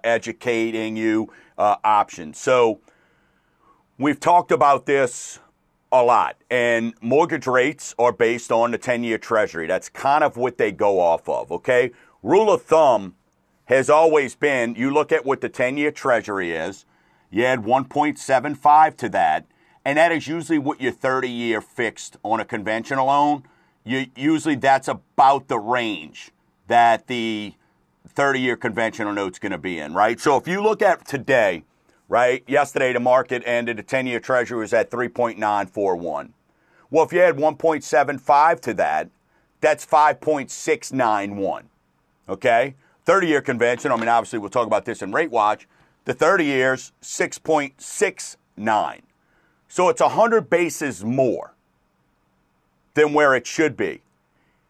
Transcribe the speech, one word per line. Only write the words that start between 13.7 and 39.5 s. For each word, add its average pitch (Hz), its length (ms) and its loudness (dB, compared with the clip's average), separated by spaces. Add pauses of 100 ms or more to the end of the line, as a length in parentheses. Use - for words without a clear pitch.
always 151 460 4
been, 123 400 -2
you 120 160 -2
look 147 200 0
at 156 140 0
what 131 160 -2
the 123 80 -6
ten-year 143 440 -2
Treasury 104 580 -2
is, 82 340 -8 (460)
you 110 140 0
add 127 200 0
one 127 200 0
point 147 340 -2
seven 135 360 -2
five 151 440 4
to 117 120 -6
that, 82 360 0 (400)
and 139 100 -2
that 165 160 4
is 156 140 -6
usually 160 320 -4
what 131 240 -6
your 120 100 -2
thirty-year 120 680 -4
fixed - 600 -8
on 110 180 -4
a 104 40 -6
conventional 113 600 -4
loan. 143 380 0 (400)
You, 131 220 -4 (100)
usually 151 400 0
that's 135 320 2
about 135 600 0
the 127 100 -2
range 107 760 -6 (340)
that 117 400 4
the 110 480 -6 (540)
thirty-year 131 480 0
conventional 110 560 -4
note's 98 260 -4
gonna 98 200 -6
be 85 200 -6
in, 76 160 -10
right? 110 240 2
So 143 180 2
if 127 120 -4
you 185 140 -4
look 214 200 0
at 185 240 0
today, 110 580 0 (440)
right, 127 380 2
yesterday 135 460 0
the 120 80 -2
market 123 460 0
ended, 120 320 -2
the 104 40 -12
ten-year 127 380 -4
Treasury 120 380 -2
was 107 140 -6
at 110 180 0
three 120 180 -4
point 117 300 -4
nine 104 280 -2
four 95 300 -2
one. 76 380 -10 (560)
Well, 156 140 4
if - 80 -14
you 175 100 0
add 165 160 2
one 151 180 0
point 156 260 0
seven 143 360 0
five 151 440 2
to 117 120 -4
that, 80 340 -2 (520)